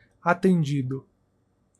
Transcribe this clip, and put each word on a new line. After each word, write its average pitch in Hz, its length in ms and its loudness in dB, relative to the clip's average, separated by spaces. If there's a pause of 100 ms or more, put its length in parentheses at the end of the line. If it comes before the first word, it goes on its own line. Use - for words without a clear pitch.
(220)
atendido. 147 840 0 (760)